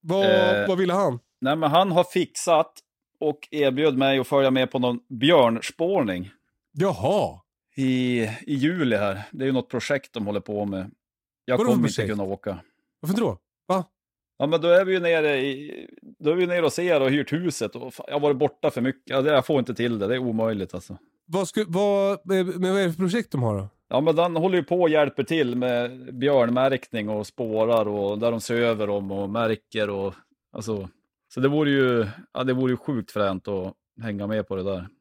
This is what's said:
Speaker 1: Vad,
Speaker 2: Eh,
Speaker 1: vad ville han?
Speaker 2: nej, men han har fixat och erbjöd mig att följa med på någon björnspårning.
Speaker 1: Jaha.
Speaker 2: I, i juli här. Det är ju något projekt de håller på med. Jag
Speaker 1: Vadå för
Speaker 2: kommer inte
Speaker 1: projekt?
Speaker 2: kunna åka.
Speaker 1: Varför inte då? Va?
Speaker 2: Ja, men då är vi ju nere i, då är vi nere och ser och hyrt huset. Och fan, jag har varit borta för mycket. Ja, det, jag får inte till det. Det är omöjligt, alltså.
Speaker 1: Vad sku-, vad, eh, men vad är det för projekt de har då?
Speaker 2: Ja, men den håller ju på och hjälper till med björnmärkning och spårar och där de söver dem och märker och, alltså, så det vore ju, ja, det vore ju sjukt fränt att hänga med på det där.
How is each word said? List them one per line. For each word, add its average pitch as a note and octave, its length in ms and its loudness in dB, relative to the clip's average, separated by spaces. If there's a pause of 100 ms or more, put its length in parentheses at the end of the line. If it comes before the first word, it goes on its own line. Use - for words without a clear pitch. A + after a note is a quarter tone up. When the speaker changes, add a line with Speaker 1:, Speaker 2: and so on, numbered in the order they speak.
Speaker 1:
Vad, F#3+ 240 0 (360)
Speaker 2:
Eh, G3+ 60 0
Speaker 1:
vad F#3 100 0
ville F3+ 160 0
han? E3+ 260 0 (220)
Speaker 2:
nej, C#3 140 0
men D#3+ 160 0
han F#3 200 4
har E3+ 120 2
fixat - 680 0 (480)
och D3+ 320 -4
erbjöd C#3+ 460 2
mig C3+ 220 2
att B2+ 80 -2
följa C3+ 240 2
med B2+ 200 2
på C3+ 80 -2
någon B2 200 -2 (100)
björnspårning. B2 1200 2 (400)
Speaker 1:
Jaha. C#3+ 680 0 (360)
Speaker 2:
I, B2+ 480 0
i A2 300 -6
juli C#3 420 0
här. G2+ 360 -2
Det C3 120 -8
är - 20 -2
ju C3+ 60 0
något B2+ 180 -2
projekt C3+ 440 -4
de A2 120 -6
håller G2+ 140 -4
på G#2 260 -6
med. G2 260 -6 (540)
Jag B2 120 0
Speaker 1:
Vadå A#3+ 120 2
för - 60 4
Speaker 2:
kommer - 120 2
inte - 80 -4
Speaker 1:
projekt? A2 160 -2
Speaker 2:
kunna G2+ 120 -4
åka. F#2+ 360 -8 (400)
Speaker 1:
Varför D#3+ 140 -6
inte A#3 80 -2
då? A#2+ 160 -4 (300)
Va? F#3 180 -2 (520)
Speaker 2:
Ja, C3+ 100 -2
men D#3+ 140 0
då E3+ 60 0
är F3+ 180 6
vi F#3 80 0
ju F#3 60 0
nere D#3 420 2
i, C#3 460 -8 (320)
då D3+ 120 0
är E3+ 40 2
vi F3+ 120 2
nere F3 180 0
och C#3+ 80 2
ser E3+ 280 2
och C3+ 100 2
hyrt C#3+ 220 0
huset. D#3 420 -4
Och B2 180 -14
fan, - 140 -16
jag C#3+ 80 -6
har D3 40 0
varit C#3+ 180 2
borta C#3+ 340 0
för A#2+ 100 -4
mycket. C3 240 -2
Ja, C3 160 -2
det, D3+ 100 2
jag C3+ 140 4
får D3 140 2
inte A#2 160 -4
till A#2+ 240 -2
det. G2 80 0
Det B2 80 0
är B2+ 40 -4
omöjligt, A2+ 540 -2
alltså. F#2 240 -14 (280)
Speaker 1:
Vad F#3 220 -2
sku-, G#3+ 200 -2
vad, G3 440 2
eh, F#3 340 0
men F3+ 160 -4 (120)
vad G3 80 2
är F#3+ 60 2
det E3 60 -2
för E3 60 -8
projekt F#3+ 320 -2
de C3 120 -2
har G#2+ 140 0
då? G2 100 -6 (220)
Speaker 2:
Ja, B2 120 0
men D#3 140 2
den E3+ 200 0
håller F3+ 220 2
ju D#3 60 0
på F3+ 180 0
och E3 80 4
hjälper D3 340 2
till C3+ 320 0
med B2 640 -4
björnmärkning B2 880 2
och G#2 180 -4
spårar A2 600 2
och G#2 320 -2
där A#2 120 2
de A2+ 100 -4
söver A#2 460 0
dem G2+ 240 -4
och G2 180 -4
märker A2 600 -2
och, G2 240 -4 (380)
alltså, G2+ 380 -8 (440)
så - 60 -6
det C3 80 2
vore D3 220 2
ju, B2+ 380 2 (260)
ja, B2+ 100 -4
det C3 100 0
vore B2+ 180 0
ju A#2+ 60 -2
sjukt B2 340 -6
fränt G2 360 -2
att F#2+ 260 -6 (280)
hänga G#2 260 -6
med G#2+ 200 -4
på G2 80 -6
det F#2 80 -4
där. F#2+ 240 -6 (140)